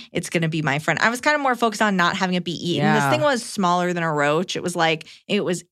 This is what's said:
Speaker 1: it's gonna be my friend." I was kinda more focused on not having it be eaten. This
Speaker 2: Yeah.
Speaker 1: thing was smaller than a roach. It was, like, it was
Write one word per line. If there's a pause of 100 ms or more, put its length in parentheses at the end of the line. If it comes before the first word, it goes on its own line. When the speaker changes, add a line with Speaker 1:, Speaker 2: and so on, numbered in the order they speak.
(140)
Speaker 1:
it's
gonna
be
my
friend."
I
was
kinda
more
focused
on
not
having
it
be
eaten.
This
Speaker 2:
Yeah.
Speaker 1:
thing
was
smaller
than
a
roach.
It
was,
like, (220)
it
was